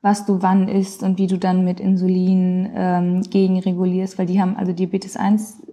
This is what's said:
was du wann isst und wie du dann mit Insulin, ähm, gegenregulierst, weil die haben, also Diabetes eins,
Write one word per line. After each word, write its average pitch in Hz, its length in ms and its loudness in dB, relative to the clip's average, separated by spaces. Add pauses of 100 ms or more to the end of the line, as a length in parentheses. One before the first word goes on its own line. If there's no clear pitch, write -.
was 208 240 0
du 190 160 0
wann 190 260 2
isst 196 360 -2
und 190 140 0
wie 190 100 0
du 185 100 0
dann 185 260 0
mit 180 160 -2
Insulin, 185 920 2
ähm, 180 480 0
gegenregulierst, 185 960 0
weil 185 80 -2
die 180 160 0
haben, 185 160 0
also 180 160 -2
Diabetes 190 420 -4
eins, 214 460 -2 (120)